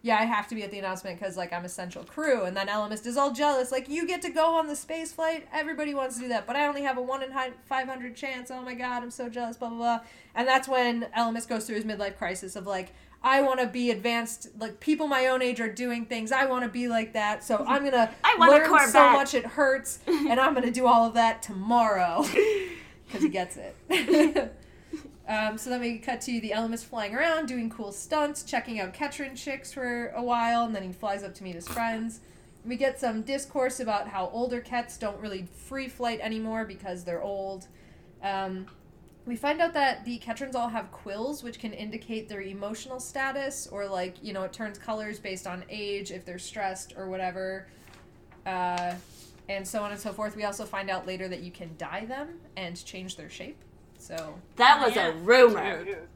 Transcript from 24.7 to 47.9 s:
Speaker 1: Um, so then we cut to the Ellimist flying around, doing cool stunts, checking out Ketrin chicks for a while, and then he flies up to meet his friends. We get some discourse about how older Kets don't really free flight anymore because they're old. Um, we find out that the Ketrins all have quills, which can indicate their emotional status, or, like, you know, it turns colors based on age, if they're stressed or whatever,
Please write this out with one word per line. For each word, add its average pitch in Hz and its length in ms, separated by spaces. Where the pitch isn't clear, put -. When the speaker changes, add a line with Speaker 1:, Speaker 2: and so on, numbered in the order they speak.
Speaker 1:
Um, 214 280
so 247 140
then 247 100
we 233 180
cut 240 240
to 233 180
the 214 100
Ellimist 226 340
flying 214 300
around, 320 320
doing 240 240
cool 208 220
stunts, 294 500
checking 233 380
out 185 120
Ketrin 285 440
chicks - 360
for 240 440
a 240 60
while, 233 420
and 226 100
then 196 80
he 185 100
flies 202 300
up 185 140
to 196 80
meet 185 100
his 170 120
friends. 226 540
We 247 80
get 269 240
some 220 240
discourse 269 560
about 214 300
how 190 240
older 240 280
Kets 240 380
don't 202 220
really 196 260
free 269 220
flight 240 320
anymore 220 440
because 185 400
they're 175 180
old. 196 460
Um, 190 460
we 233 120
find 302 260
out 339 120
that 277 300
the 240 140
Ketrins 247 380
all 240 120
have 214 220
quills, 247 540
which 233 160
can 220 120
indicate 214 560
their 202 140
emotional 208 560
status, 269 680
or, 202 180
like, 185 380
you 208 80
know, 190 100
it 185 100
turns 208 240
colors 214 440
based 190 260
on 180 240
age, 202 400
if 180 140
they're 180 140
stressed 190 580
or 190 120
whatever, 190 600